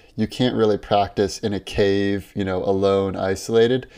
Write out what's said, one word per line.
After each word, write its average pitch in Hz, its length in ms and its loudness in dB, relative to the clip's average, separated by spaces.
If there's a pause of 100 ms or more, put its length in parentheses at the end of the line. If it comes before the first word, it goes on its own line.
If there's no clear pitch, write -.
(160)
you 107 120 -2
can't - 260 -2
really 107 240 2
practice 101 640 0
in 107 120 -4
a 101 60 -4
cave, 101 760 0
you 101 80 -2
know, 92 180 -2
alone, 98 540 0
isolated. 113 800 0